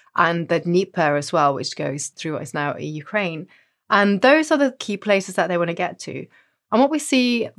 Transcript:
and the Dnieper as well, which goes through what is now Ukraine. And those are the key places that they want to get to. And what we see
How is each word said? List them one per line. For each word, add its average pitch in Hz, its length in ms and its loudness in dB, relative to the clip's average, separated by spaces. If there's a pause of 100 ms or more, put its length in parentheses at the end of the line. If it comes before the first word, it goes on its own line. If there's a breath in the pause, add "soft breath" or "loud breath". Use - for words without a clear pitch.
(160 loud breath)
and 170 340 0
the 170 100 2
Dnieper 170 560 0
as 147 180 -4
well, 147 220 4
which 131 200 -8
goes 147 340 -6
through - 240 -10
what 139 100 -6
is 139 100 -16
now 147 240 -4
Ukraine. 160 680 -6 (420 soft breath)
And 202 320 4
those 302 300 6
are 311 60 4
the 269 200 2
key 202 200 -6
places 196 380 0
that 170 120 0
they 175 100 0
want 170 120 0
to 170 60 -4
get 175 260 -4
to. - 260 -10 (440 soft breath)
And 220 80 4
what 277 120 4
we 311 80 0
see 247 600 0